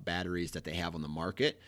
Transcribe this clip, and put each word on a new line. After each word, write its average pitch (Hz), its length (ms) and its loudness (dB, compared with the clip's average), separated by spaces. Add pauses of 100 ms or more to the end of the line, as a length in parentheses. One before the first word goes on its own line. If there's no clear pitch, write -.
batteries 87 460 0
that 80 140 -4
they 78 100 -2
have 85 200 0
on 80 60 -2
the 73 80 -2
market. 90 600 2